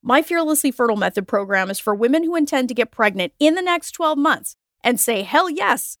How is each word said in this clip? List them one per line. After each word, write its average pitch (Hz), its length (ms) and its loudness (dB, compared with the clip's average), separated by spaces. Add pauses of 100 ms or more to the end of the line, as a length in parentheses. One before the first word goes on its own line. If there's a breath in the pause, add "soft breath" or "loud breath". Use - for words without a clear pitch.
My 262 180 4
Fearlessly 311 480 0
Fertile 233 280 0
Method 190 300 -2
program 196 440 -2
is 196 80 -6
for 208 160 -2
women 254 280 2
who 339 120 -2
intend 285 320 0
to 233 80 -6
get 226 160 -2
pregnant 202 480 -2
in 311 160 4
the 370 80 -4
next 349 300 -4
twelve 311 260 0
months 285 360 -2 (280)
and 247 160 0
say 214 240 0
hell 330 260 2
yes - 500 -2